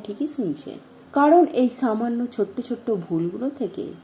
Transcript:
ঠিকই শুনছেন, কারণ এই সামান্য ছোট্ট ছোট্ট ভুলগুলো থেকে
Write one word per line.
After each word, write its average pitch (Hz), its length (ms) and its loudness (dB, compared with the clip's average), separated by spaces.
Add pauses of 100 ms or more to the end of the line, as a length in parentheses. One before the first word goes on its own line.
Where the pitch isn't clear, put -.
ঠিকই 277 300 -6
শুনছেন, 170 400 -4 (380)
কারণ 302 280 8 (200)
এই 247 80 4 (100)
সামান্য 233 400 0 (160)
ছোট্ট - 200 -2 (120)
ছোট্ট 233 180 -6 (180)
ভুলগুলো 175 440 -2 (120)
থেকে 202 240 -6 (200)